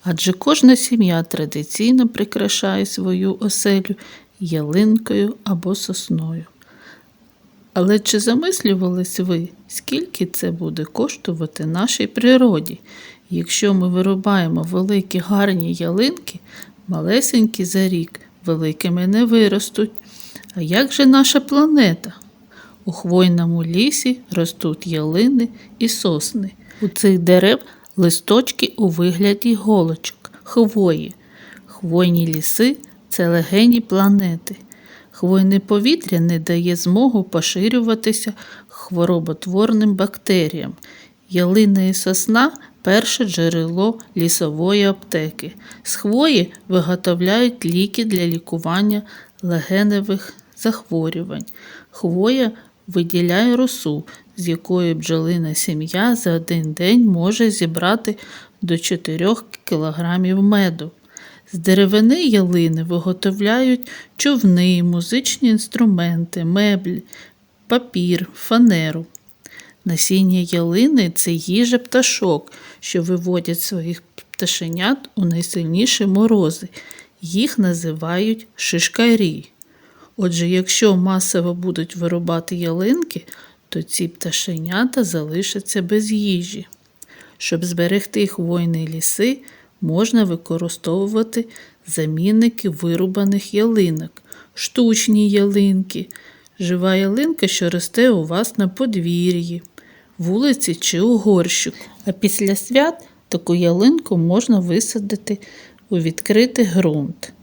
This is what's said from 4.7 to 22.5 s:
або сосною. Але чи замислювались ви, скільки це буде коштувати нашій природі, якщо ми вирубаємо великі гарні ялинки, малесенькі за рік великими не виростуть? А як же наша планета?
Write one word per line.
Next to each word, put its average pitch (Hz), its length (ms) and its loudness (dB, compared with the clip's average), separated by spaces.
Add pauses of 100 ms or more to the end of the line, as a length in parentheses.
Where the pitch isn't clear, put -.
або 180 300 -2
сосною. 165 680 -6 (1300)
Але 190 260 2
чи 208 220 0
замислювались 202 1000 -2
ви, 175 280 -2 (200)
скільки - 580 -6
це 180 240 -6
буде 160 340 -6
коштувати 165 840 -6
нашій 185 400 -2
природі, 240 720 2 (520)
якщо 185 440 -2
ми 180 140 2
вирубаємо 185 760 0
великі 185 560 -2
гарні 180 560 0
ялинки, 190 640 -4 (480)
малесенькі 214 760 0
за 190 240 0
рік 170 320 -4 (240)
великими 170 600 -2
не 214 180 2
виростуть? 214 680 2 (640)
А 185 60 -6
як 196 320 0
же 277 140 4
наша 269 340 6
планета? 277 720 2 (720)